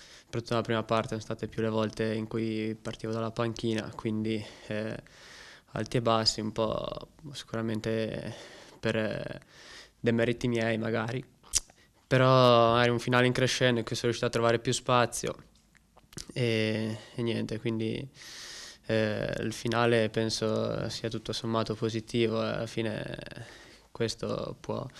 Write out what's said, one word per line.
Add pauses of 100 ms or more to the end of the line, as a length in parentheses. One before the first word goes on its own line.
(240)
soprattutto
nella
prima
parte
sono
state
più
le
volte
in
cui
partivo
dalla
panchina,
quindi, (220)
eh, (720)
alti
e
bassi
un
po' (200)
sicuramente (460)
per,
eh, (600)
demeriti
miei
magari, (800)
però
magari
un
finale
in
crescendo
in
cui
sono
riuscito
a
trovare
più
spazio (960)
e, (160)
e
niente,
quindi... (760)
Eh,
il
finale
penso
sia
tutto
sommato
positivo
e
alla
fine (720)
questo
può, (120)